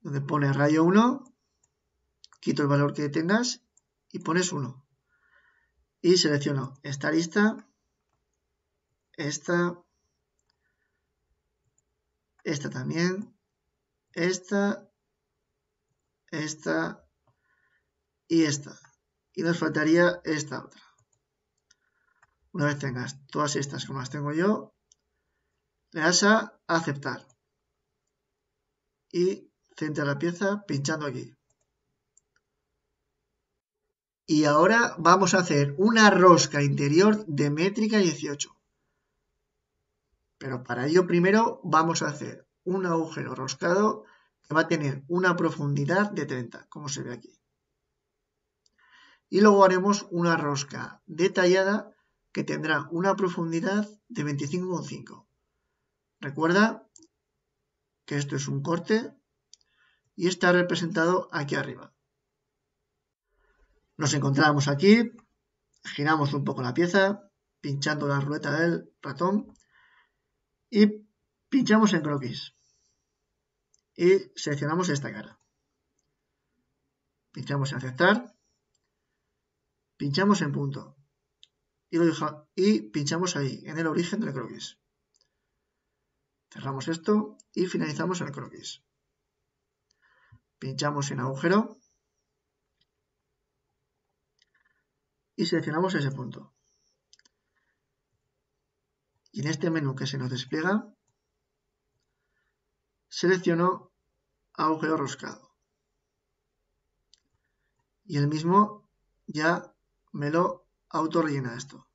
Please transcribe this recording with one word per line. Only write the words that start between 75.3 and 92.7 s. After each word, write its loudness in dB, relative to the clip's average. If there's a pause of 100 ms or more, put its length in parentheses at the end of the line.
Pinchamos -4
en -8
aceptar, 0 (1600)
pinchamos 0
en -4
punto -8 (920)
y, -2
lo 4
deja-, -2
y 2
pinchamos -2
ahí, -4
en -10
el -4
origen -2
del -6
croquis. -12 (1700)
Cerramos -10
esto 0 (160)
y 0
finalizamos -4
el -8
croquis. -16 (1700)
Pinchamos -4
en -6
agujero 0 (3500)